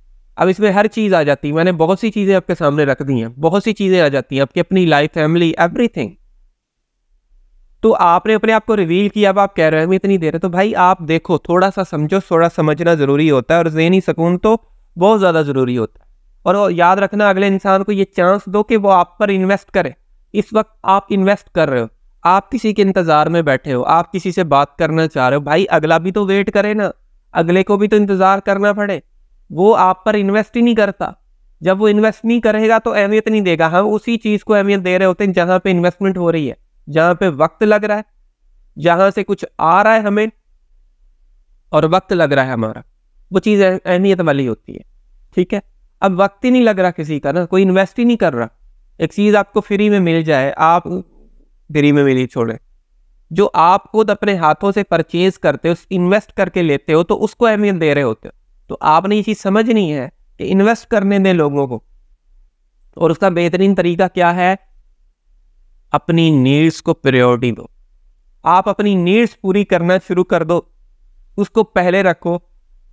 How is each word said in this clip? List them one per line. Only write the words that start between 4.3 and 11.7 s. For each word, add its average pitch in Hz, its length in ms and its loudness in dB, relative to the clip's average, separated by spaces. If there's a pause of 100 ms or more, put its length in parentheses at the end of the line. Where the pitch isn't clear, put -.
हैं, 135 60 0
आपकी 139 180 -2
अपनी 185 260 0
लाइफ, 151 280 2
फैमिली, 165 480 0
everything। 170 480 -2 (1700)
तो 220 80 4
आपने 180 420 2
अपने 220 200 0
आप 220 120 0
को 226 100 0
रिवील 190 340 0
किया, 202 200 0
अब 196 100 0
आप 196 140 0
कह 160 140 0
रहे 156 120 2
हैं 160 60 0
अहमियत 190 200 -2
नहीं 196 140 2
दे 160 100 -2
रहे, 165 100 -6
तो 185 100 -4
भाई 190 240 -2
आप 180 280 2
देखो, 160 360 -2
थोड़ा 185 320 0
सा 190 140 -6